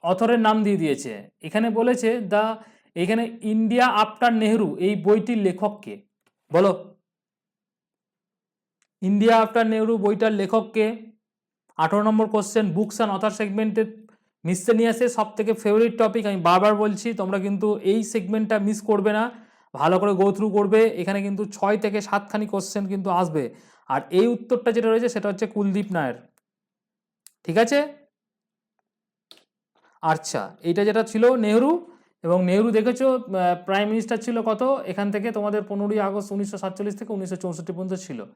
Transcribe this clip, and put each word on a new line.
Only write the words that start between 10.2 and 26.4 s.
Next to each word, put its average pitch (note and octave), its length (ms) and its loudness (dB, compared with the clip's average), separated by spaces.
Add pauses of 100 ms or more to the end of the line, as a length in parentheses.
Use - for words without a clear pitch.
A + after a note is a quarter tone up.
লেখক A3 420 -2
কে? A3 400 -2 (640)
আঠারো F3+ 260 2
নম্বর A3 240 2
কোশ্চেন, G#3+ 460 0
books G#3+ 240 -2
and G#3+ 140 0
author G3 280 -2
segment-এ G#3+ 460 -2 (600)
মিসলেনিয়াসের A3+ 640 2
সব G#3+ 260 -4
থেকে G#3+ 180 -2
ফেভারিট A3 440 2
টপিক, A3 280 0
আমি G3 160 -2
বারবার F#3 340 4
বলছি, G#3+ 380 -2
তোমরা F#3+ 260 -4
কিন্তু G3+ 380 -2
এই G#3 260 0
সেগমেন্টটা G#3+ 560 -2
মিস G#3 220 -2
করবে G#3 320 0
না, A3+ 180 0 (420)
ভালো E3 260 2
করে G3+ 120 0
go F#3+ 140 2
through G3+ 260 0
করবে। G#3 360 4
এখানে G3 340 -4
কিন্তু G3+ 240 -6
ছয় G#3 320 -2
থেকে G#3 240 -2
সাতখানি G#3 460 -4
কোশ্চেন G3 400 -4
কিন্তু G3 220 -4
আসবে। D#3+ 460 0 (320)
আর C3+ 220 -2
এই F#3+ 180 4
উত্তরটা A#3+ 440 0
যেটা A3+ 180 0
রয়েছে A#3 200 2
সেটা G3+ 200 -4
হচ্ছে G3+ 180 -4
কুলদীপ G3+ 440 -2
নায়ার। C#3 460 -4 (1080)